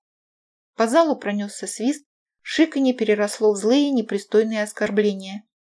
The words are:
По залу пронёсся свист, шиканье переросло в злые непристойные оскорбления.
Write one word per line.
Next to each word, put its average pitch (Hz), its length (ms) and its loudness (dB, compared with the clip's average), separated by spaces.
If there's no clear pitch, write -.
По 226 100 2
залу 294 300 4
пронёсся 202 500 -6
свист, 254 380 -4
шиканье 277 500 2
переросло 208 600 0
в - 20 -2
злые 262 340 2
непристойные 220 720 0
оскорбления. 208 840 -2